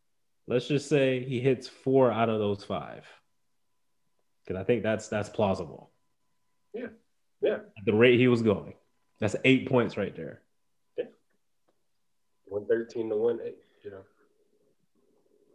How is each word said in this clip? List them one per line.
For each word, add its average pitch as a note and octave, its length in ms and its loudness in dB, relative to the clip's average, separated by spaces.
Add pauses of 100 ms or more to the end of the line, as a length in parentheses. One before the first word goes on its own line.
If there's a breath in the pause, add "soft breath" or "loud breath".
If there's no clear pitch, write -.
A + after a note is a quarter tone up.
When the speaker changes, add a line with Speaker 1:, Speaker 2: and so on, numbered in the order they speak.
(460)
Speaker 1:
Let's A#2+ 220 -2
just - 200 -2
say C3 340 2
he B2+ 180 -4
hits B2+ 280 0
four C3 420 4
out A2+ 180 2
of A2 100 0
those G#2 260 -2
five. A#1 420 -10 (1400)
'Cause F#2 100 -6
I F#2+ 80 -8
think A#2 180 0
that's, G#2+ 260 -4
that's G#2 200 -4
plausible. F#2 640 -2 (800)
Speaker 2:
Yeah. A#3 160 -10 (540)
Yeah. G#3+ 160 0 (180)
Speaker 1:
At G2+ 80 -14
the G#2+ 100 0
rate A#2+ 240 6
he B2+ 100 6
was A#2+ 140 4
going. G#2+ 320 0 (460)
That's G#2 240 -2
eight C3 240 4
points A#2+ 280 0
right F#2 180 -4
there. - 280 -14 (540)
Speaker 2:
Yeah. - 100 -6 (1400)
One G#2 200 -6
thirteen A#2 440 -8
to G#2+ 60 -4
one A2+ 280 -2
eight, A#2+ 140 -14 (260)
you G2+ 60 -16
know. F#2+ 140 -20 (1500)